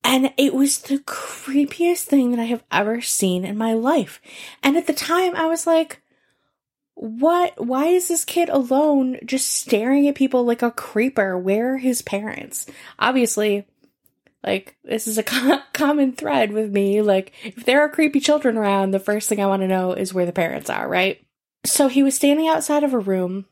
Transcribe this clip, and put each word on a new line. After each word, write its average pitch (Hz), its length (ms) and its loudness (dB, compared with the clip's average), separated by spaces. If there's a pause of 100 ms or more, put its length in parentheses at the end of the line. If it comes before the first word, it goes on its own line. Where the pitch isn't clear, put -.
And 262 320 2
it 277 180 2
was 277 240 2
the 277 200 -4
creepiest - 1040 -2
thing 254 260 4
that 240 100 0
I 233 40 -2
have 233 260 -4
ever 214 300 0
seen 185 440 -2
in 202 140 -6
my 226 140 0
life. 240 480 0 (420)
And 277 140 2
at 339 100 0
the 302 60 0
time, 349 420 -2
I 330 120 -2
was 320 200 -2
like, 330 340 0 (920)
"What? 294 640 0
Why 262 300 -2
is 359 200 2
this 330 180 -2
kid 339 260 0
alone 269 760 2
just 262 280 -4
staring 262 540 2
at 285 80 2
people 254 300 2
like 233 180 0
a 240 80 0
creeper? 214 680 -2
Where 208 380 0
are 269 40 -4
his 254 240 -2
parents?" - 640 -8 (320)
Obviously, 214 680 0 (800)
like, - 400 -4
this 220 220 -6
is 220 120 -2
a 214 40 -2
<laughs> - 20 -6
co-, 262 380 0 (100)
common 285 400 2
thread 254 400 -2
with 214 180 -2
me. 202 300 2
Like, 190 320 0 (120)
if 226 200 -14
there 269 160 4
are 294 80 2
creepy 294 320 0
children 285 360 0
around, 196 340 0
the 190 100 0
first 208 280 -4
thing 202 120 -2
I 196 60 0
wanna 190 220 0
know 185 240 0
is 185 200 -4
where 180 140 0
the 175 60 -4
parents - 360 -4
are, 53 200 -4
right? 180 360 -2 (400)
So - 220 2
he 262 160 2
was 269 120 2
standing 302 340 2
outside 294 360 0
of 269 80 0
a 247 60 0
room 190 540 -2